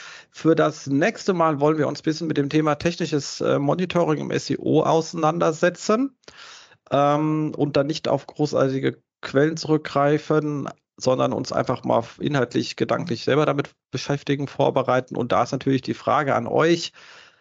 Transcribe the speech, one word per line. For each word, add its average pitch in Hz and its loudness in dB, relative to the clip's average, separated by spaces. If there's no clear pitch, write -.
Für 160 2
das 156 0
nächste 180 0
Mal 160 2
wollen 151 4
wir 135 0
uns 147 -6
ein - -18
bisschen 160 -2
mit 147 -2
dem 139 2
Thema 151 2
technisches, 156 -4
äh, 135 2
Monitoring 156 0
im 139 -6
S - -2
E - 0
O 147 2
auseinandersetzen, 170 0
ähm, 151 2
und 143 0
dann 139 2
nicht 160 -6
auf - 0
großartige 135 -2
Quellen 156 0
zurückgreifen, 151 0
sondern 131 0
uns 131 -4
einfach 127 -2
mal 117 2
inhaltlich, 131 -2
gedanklich 120 -2
selber 143 2
damit 143 -2
beschäftigen, 139 -4
vorbereiten. 131 0
Und 123 -4
da 90 4
ist 123 -2
natürlich 131 0
die - -6
Frage 135 0
an 117 -2
euch, 165 2